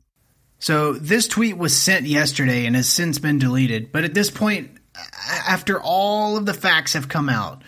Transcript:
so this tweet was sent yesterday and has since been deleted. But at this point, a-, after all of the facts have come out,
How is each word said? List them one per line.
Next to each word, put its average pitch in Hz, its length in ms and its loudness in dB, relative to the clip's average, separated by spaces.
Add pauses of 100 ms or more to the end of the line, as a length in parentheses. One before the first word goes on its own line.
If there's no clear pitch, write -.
(600)
so 151 340 0
this 196 340 0
tweet 214 300 0
was 160 180 0
sent 190 300 2
yesterday 139 600 2
and 117 100 2
has 127 140 2
since 165 300 0
been 147 200 2
deleted. 123 520 0
But 160 140 -2
at 160 80 -6
this 202 180 2
point, 208 460 -2 (180)
a-, 92 540 -8
after 190 320 0
all 208 560 0
of 208 80 -4
the 196 80 -2
facts 165 400 0
have 135 160 -4
come 147 180 -2
out, 107 400 -2